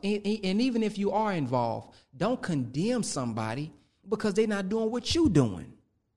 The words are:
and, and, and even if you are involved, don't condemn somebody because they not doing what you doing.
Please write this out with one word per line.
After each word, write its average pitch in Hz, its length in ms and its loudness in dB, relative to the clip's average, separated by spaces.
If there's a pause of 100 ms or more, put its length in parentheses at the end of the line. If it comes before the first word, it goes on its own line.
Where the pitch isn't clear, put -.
and, 208 240 -2
and, 214 160 0
and 190 180 0
even 240 220 2
if 208 160 -2
you 196 140 0
are 208 200 0
involved, 120 640 -2 (200)
don't 226 280 0
condemn 160 600 0
somebody 117 680 -4 (340)
because 214 280 -2
they 220 100 4
not 202 240 -2
doing 220 220 0
what 240 240 -2
you 330 140 4
doing. 113 440 2 (440)